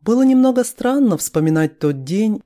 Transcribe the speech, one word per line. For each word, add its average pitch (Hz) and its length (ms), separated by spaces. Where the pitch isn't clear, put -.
Было 247 220
немного 254 400
странно 247 540
вспоминать 156 640
тот 139 240
день 202 420